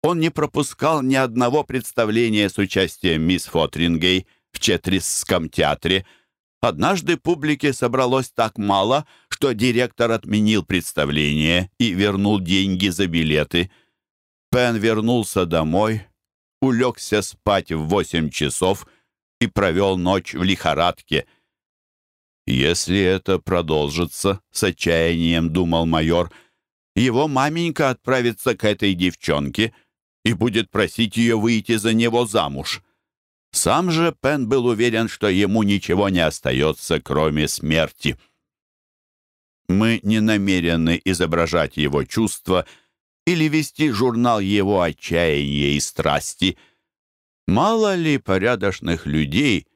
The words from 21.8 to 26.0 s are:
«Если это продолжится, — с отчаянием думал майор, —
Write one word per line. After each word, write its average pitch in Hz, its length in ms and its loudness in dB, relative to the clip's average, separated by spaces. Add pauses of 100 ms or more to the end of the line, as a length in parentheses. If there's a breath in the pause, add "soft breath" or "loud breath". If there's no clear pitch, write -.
«Если 80 520 0
это 95 400 0
продолжится, — 82 1000 -2 (100)
с - 120 -6
отчаянием 82 920 0
думал 82 320 0
майор, — 82 480 0 (640 soft breath)